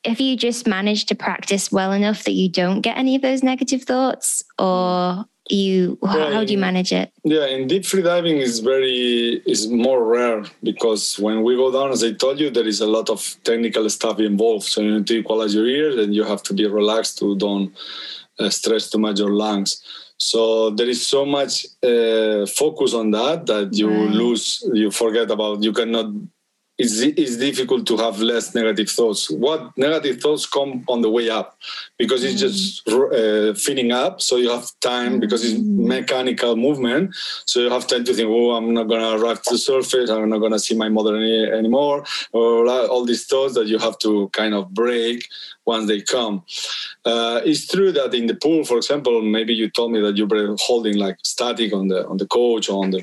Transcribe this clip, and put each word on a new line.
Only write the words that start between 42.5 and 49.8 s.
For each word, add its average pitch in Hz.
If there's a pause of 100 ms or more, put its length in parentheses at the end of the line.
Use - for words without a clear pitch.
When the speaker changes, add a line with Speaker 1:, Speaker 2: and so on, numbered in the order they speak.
Speaker 2:
la-, 123
all 123
these 117
thoughts 135
that 110
you 110
have 113
to 104
kind 110
of 95
break 117 (380)
once 110
they 104
come. 107 (640)
Uh, 117
it's 151
true 190
that 131
in 117
the 110
pool, 156
for 123
example, 123
maybe 110
you 110
told 117